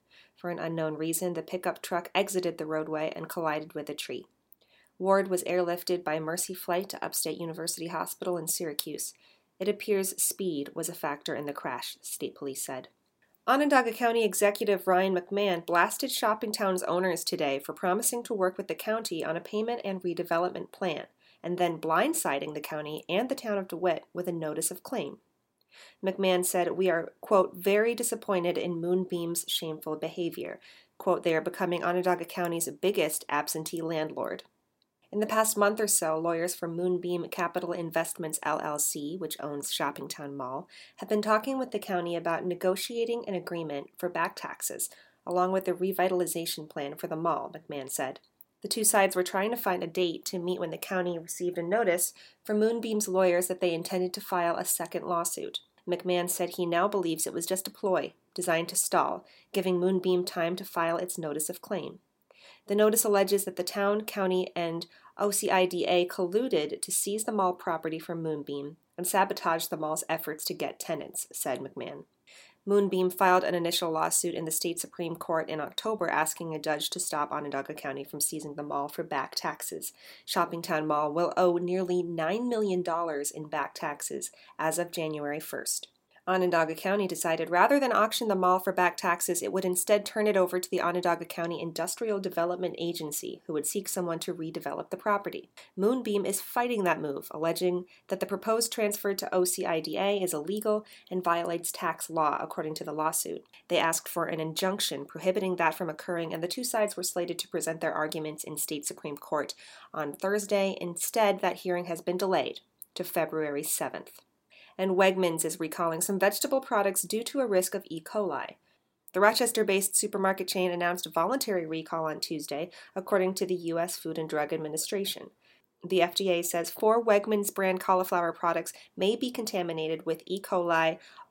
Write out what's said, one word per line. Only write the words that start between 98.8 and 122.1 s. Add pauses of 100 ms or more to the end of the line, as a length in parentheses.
to
O
C
I
D
A
is
illegal (260)
and
violates
tax
law,
according
to
the
lawsuit. (220)
They
asked
for
an
injunction
prohibiting
that
from
occurring,
and
the
two
sides
were
slated
to
present
their
arguments
in
state
Supreme
Court (400)
on
Thursday.
Instead,
that
hearing
has
been
delayed (360)
to
February
seventh. (600)
And
Wegmans
is
recalling
some
vegetable
products
due
to
a
risk
of
E.
coli. (580)
The
Rochester-based
supermarket
chain
announced
a
voluntary
recall
on